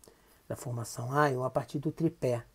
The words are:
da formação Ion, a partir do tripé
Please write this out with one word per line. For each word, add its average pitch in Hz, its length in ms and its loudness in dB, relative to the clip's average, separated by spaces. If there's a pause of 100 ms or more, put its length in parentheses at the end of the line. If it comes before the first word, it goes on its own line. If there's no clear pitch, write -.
(480)
da - 80 -6
formação 120 540 -6 (180)
Ion, 127 160 0
a 131 60 0
partir 143 300 -2
do 135 120 -2
tripé 143 640 0